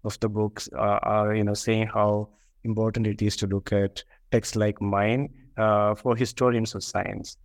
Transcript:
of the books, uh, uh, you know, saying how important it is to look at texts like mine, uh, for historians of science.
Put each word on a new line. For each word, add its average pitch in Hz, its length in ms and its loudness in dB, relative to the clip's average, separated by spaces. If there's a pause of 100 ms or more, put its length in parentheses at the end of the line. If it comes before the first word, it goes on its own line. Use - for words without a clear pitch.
of 107 160 -6
the 113 80 0
books, 107 400 -2 (100)
uh, 104 260 2
uh, 107 300 2
you 107 80 2
know, 104 120 2
saying 110 340 0
how 104 400 0 (340)
important 110 440 0
it 104 140 -2
is 104 160 0
to 104 100 -2
look 98 260 -2
at 98 300 0 (280)
texts - 240 0
like 107 260 0
mine, 104 480 0 (280)
uh, 107 380 4
for 117 220 0
historians 120 580 0
of 98 100 -8
science. 95 600 -6